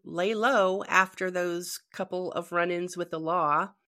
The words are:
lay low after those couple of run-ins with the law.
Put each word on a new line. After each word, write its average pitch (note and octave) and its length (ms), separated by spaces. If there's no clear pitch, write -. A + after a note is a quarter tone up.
lay F3+ 300
low G#3 500
after F#3 480
those F3 480
couple F#3 400
of F3 200
run-ins F3 440
with F3 140
the E3 80
law. D#3+ 540